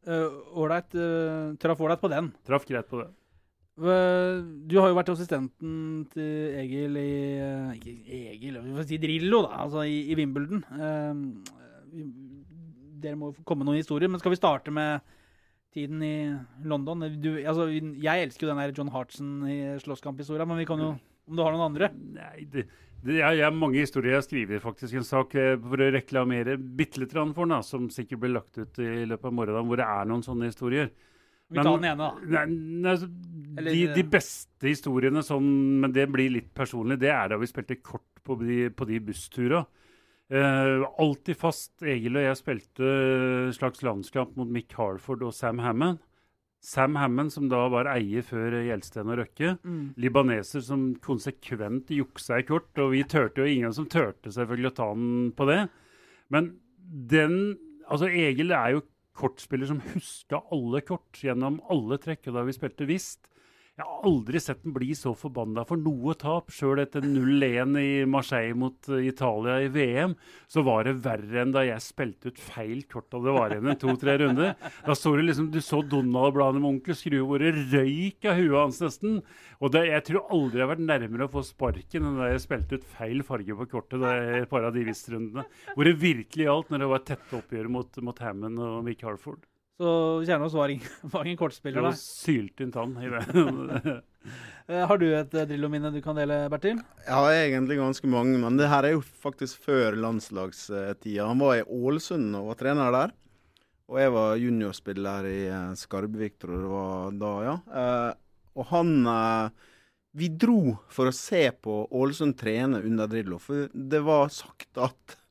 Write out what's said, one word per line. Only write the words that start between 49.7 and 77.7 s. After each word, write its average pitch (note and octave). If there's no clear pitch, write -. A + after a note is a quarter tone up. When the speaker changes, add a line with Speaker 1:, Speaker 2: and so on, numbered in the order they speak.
Speaker 2:
Libaneser B2
som C3
konsekvent B2
juksa B2+
i -
kort, D#3+
og C#3
vi C3+
tørte C#3
jo, C#3
ingen B2
som C#3+
tørte A2
selvfølgelig B2
å -
ta A2+
den A#2+
på C#3
det. E3+
Men E3
den, D#3
altså E3
Egil D#3+
er C3
jo D3+
kortspiller -
som D3
huska -
alle B2+
kort -
gjennom C3+
alle C3
trekk, D#3
og A#2+
da A#2+
vi C3
spilte C#3
visst. -
Jeg D3+
har -
aldri B2+
sett -
den D#3+
bli C3
så B2+
forbanna A#2
for E3+
noe D3+
tap. D#3+
Selv C#3
etter C#3
null C#3
en B2+
i C#3
Marseille B2
mot, B2+
eh, C3
Italia B2+
i C#3
V C#3+
M, F3+
så D#3
var A2+
det C3+
verre A2+
enn C3
da C3+
jeg A#2
spilte B2
ut -
feil A#2
kort, -
og B2
det C#3
var A2
igjen G#2+
en C#3
to-tre C3
runder. C#3+
Da D3
så D#3
du C#3+
liksom, D#3
du D#3+
så C#3+
Donald-bladene C#3
med C#3+
onkel C3+
Skrue C#3+
hvor C#3
det D#3
røyk C#3+